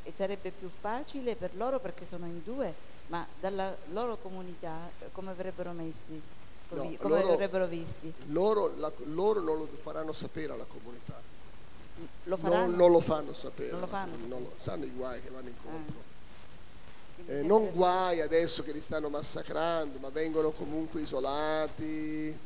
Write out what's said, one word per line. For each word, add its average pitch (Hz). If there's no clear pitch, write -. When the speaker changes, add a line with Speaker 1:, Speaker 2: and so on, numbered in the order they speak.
Speaker 1:
e -
sarebbe 190
più 180
facile 247
per 175
loro 247
perché 175
sono 175
in 170
due, 220
ma 170
dalla 190
loro 220
comunità, 175
eh, -
come 190
verrebbero 180
messi? 160
Come 151
Speaker 2:
No, -
Speaker 1:
vi-, 160
come 156
Speaker 2:
loro, 190
Speaker 1:
verrebbero 185
visti? 165
Speaker 2:
loro, 185
la, 151
loro 190
non 156
lo 156
faranno 156
sapere 151
alla 113
comunità. 120
Speaker 1:
Lo 165
Speaker 2:
Non, 185
Speaker 1:
faranno? 180
Speaker 2:
non 175
lo 170
fanno 151
sapere 127
Speaker 1:
Non 180
lo 185
Speaker 2:
alla -
Speaker 1:
fanno 190
Speaker 2:
comunità, 120
non 123
Speaker 1:
sapere. -
Speaker 2:
lo, -
sanno 147
i 127
guai 127
che 127
vanno 127
incontro. 151
Speaker 1:
Ah. -
Quindi 175
Speaker 2:
Eh, 135
Speaker 1:
sempre 147
Speaker 2:
non 208
guai 180
adesso 160
che 151
li 151
stanno 151
massacrando, 147
ma 135
vengono 156
comunque 156
isolati, 156